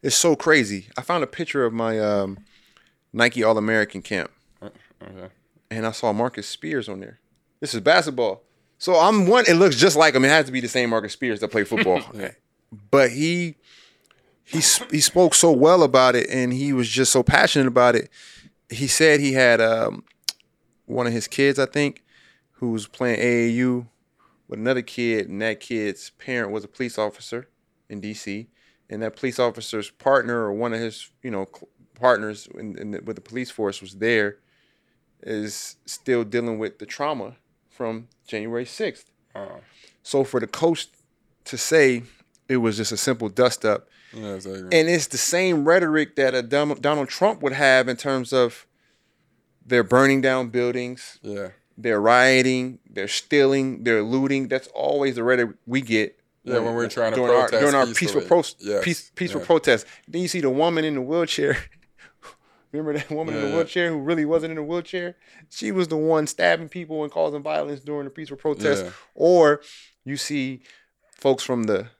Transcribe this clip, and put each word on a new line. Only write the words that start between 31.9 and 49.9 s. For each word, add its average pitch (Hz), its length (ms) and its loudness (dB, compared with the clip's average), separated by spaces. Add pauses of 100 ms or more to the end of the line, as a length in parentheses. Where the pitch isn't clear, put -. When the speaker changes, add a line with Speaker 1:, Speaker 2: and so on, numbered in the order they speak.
Speaker 1:
partners 107 580 0
in, 107 240 -12
in 104 140 -10
the, 92 100 -10
with 107 140 -10
the 95 60 -20
police 123 280 -12
force 101 300 -6
was 95 160 -20
there, 107 400 0 (840)
is 107 540 -10 (100)
still 120 380 -4
dealing 117 340 -6
with 110 200 -10
the 107 80 -16
trauma 123 500 -8 (320)
from 113 380 -10 (200)
January 117 400 -8
sixth. - 440 -10 (240)
Speaker 2:
Uh-huh. 101 240 -14 (460)
Speaker 1:
So 139 200 -2
for 131 160 -4
the 113 60 -6
coach - 420 -2 (580)
to - 120 -12
say 131 460 2 (440)
it 131 100 0
was 113 180 0
just 110 160 -4
a 107 40 -6
simple 113 320 -4
dust 120 360 0
up, 104 240 0 (240)
Speaker 2:
Yeah, 107 220 -12
exactly. 95 440 -2
Speaker 1:
and 160 100 2
it's 170 200 0
the 131 100 -8
same 170 460 0
rhetoric 156 500 2
that 131 200 2
a 127 80 0
Dom-, 143 380 -2
Donald 143 280 -2
Trump 196 340 -2
would 139 100 -2
have 131 360 4
in 123 80 -4
terms 131 360 -4
of 123 340 0 (1000)
they're 123 200 2
burning 135 360 4